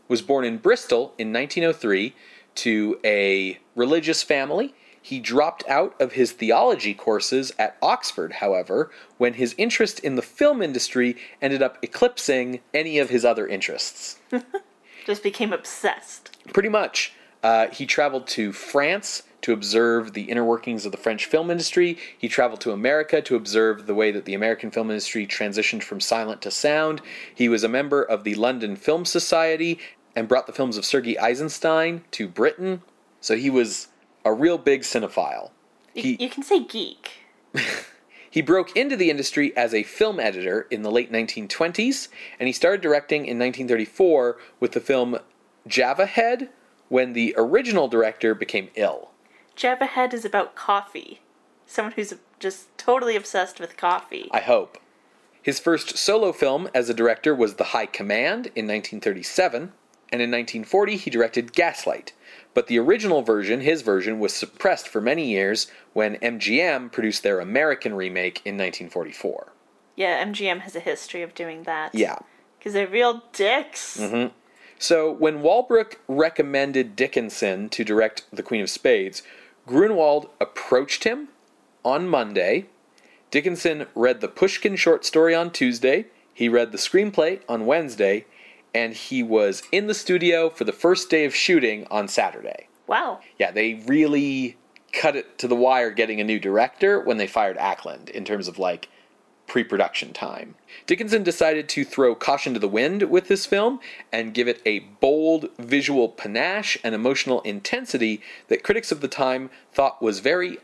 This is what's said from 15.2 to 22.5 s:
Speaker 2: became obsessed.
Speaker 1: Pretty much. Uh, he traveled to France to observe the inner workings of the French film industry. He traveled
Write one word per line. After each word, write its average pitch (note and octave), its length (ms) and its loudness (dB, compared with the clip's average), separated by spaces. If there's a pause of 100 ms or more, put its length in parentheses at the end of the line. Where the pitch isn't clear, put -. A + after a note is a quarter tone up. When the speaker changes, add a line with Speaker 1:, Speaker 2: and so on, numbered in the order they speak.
Speaker 2:
became G3+ 300 -2
obsessed. - 840 -8 (160)
Speaker 1:
Pretty G3+ 160 2
much. G#3 440 -2 (320)
Uh, A2+ 240 4
he - 180 -10
traveled C3+ 400 0
to G#2+ 260 -2
France D3+ 680 -2 (200)
to B2 100 0
observe A2+ 600 2
the G#2+ 80 -6
inner A#2 220 -2
workings A2+ 400 -2
of G2+ 60 -4
the G2 80 -10
French A2 280 -4
film E3 260 0
industry. E3+ 440 2 (220)
He - 80 -6
traveled A2+ 360 0